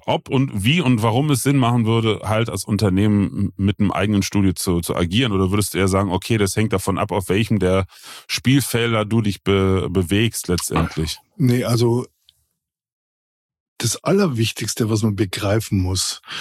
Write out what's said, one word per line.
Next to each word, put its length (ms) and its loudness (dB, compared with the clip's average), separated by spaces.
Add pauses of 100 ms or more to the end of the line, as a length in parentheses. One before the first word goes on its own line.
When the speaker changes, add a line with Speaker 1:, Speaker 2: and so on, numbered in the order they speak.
Speaker 1:
ob 240 -2
und 340 -2
wie 160 2
und 220 2
warum 300 2
es 120 0
Sinn 140 2
machen 280 2
würde, 380 0
halt 260 0
als 140 -6
Unternehmen 920 2
m-, 80 0
mit 140 0
einem 120 2
eigenen 300 0
Studio 320 2
zu, 260 -2
zu 160 -4
agieren. 380 0
Oder 160 2
würdest 240 0
du 60 -2
eher 100 2
sagen, 220 0
okay, 260 -2
das 180 0
hängt 160 0
davon 280 -2
ab, 120 -4
auf 160 -2
welchem 320 0
der 280 2 (400)
Spielfelder 760 0
du 180 0
dich 220 -2
be-, 460 2
bewegst 580 0
letztendlich? 720 -2 (180)
Speaker 2:
Nee, 300 0
also 400 0 (1700)
das 240 -4
Allerwichtigste, 840 0
was 120 0
man 140 0
begreifen 640 -2
muss, 400 -4 (200)